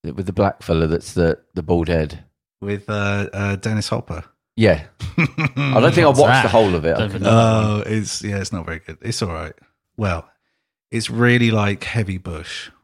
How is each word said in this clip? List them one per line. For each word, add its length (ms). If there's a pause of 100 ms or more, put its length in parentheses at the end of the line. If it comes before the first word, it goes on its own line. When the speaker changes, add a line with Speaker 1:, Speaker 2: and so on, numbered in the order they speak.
Speaker 1:
that, 120
with 100
the 80
black 300
fella 240
that's 260
the, 240 (160)
the 100
bald 260
head? 340 (380)
Speaker 2:
With, 280
uh, 440
uh, 240
Dennis 320
Hopper. 340 (320)
Speaker 1:
Yeah. 300 (160)
Speaker 2:
<laughs> 160
Speaker 1:
I 640
don't 140
think 120
I 20
Speaker 3:
What's 120
Speaker 1:
watched 120
Speaker 3:
that? 120
Speaker 1:
the 60
whole 260
of 100
it. 120
Speaker 3:
Don't 40
Speaker 1:
I 160
Speaker 3:
know 20
that 60
one. 40
Speaker 2:
Oh, 560
it's, 380
yeah, 140
it's 160
not 120
very 140
good. 220
It's 200
all 120
right. 200 (440)
Well, 300 (600)
it's 220
really, 400
like, 320
heavy 340
bush. 540 (120)